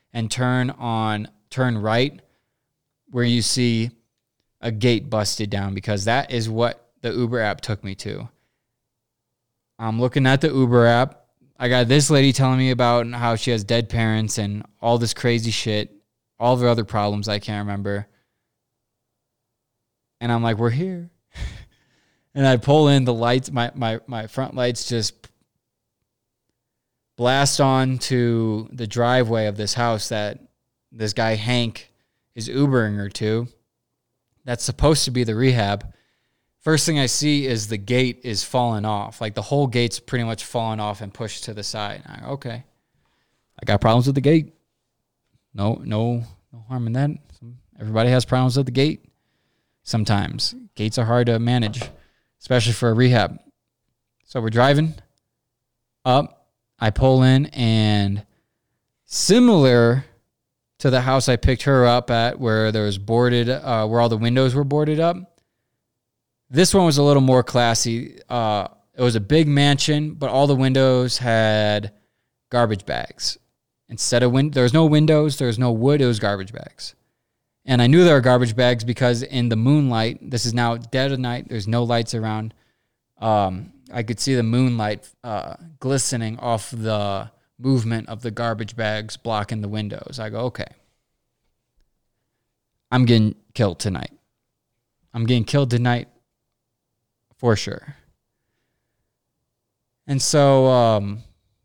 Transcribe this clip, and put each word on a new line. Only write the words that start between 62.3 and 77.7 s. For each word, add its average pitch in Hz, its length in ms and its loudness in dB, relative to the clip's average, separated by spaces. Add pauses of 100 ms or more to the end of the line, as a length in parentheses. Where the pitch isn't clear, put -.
where 110 320 0
there 107 140 -2
was 101 140 -4
boarded, 120 500 2
uh, 123 380 -2
where 117 120 2
all 117 100 4
the 113 80 0
windows 120 360 2
were 143 100 0
boarded 151 360 0
up, 175 400 -4 (1120)
this 160 240 4
one 190 120 6
was 151 120 4
a 147 60 4
little 143 180 6
more 127 220 6
classy. 117 840 0
Uh, 107 400 -2 (280)
it 131 60 -8
was 123 140 2
a 110 60 0
big 151 260 2
mansion, 143 680 0
but 135 140 -6
all 135 180 2
the 143 80 4
windows 131 600 2
had 107 760 0 (560)
garbage 110 360 0
bags. - 520 -8 (500)
Instead 120 340 -2
of 123 100 2
win-, 139 200 0
there 139 120 2
was 117 100 4
no 160 120 4
windows, 151 520 4
there 131 100 -2
was 113 120 -2
no 123 120 2
wood, 135 300 2
it 127 60 4
was 113 120 0
garbage 101 320 -4
bags. - 440 -18 (680)
And 127 160 2